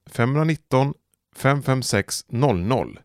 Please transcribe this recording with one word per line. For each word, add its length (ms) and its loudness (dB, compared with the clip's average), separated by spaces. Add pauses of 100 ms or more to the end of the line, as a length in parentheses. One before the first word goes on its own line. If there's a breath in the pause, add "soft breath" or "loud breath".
femhundranitton, 840 0 (420)
femhundrafemtiosex 920 -2
noll 320 2
noll. 460 -2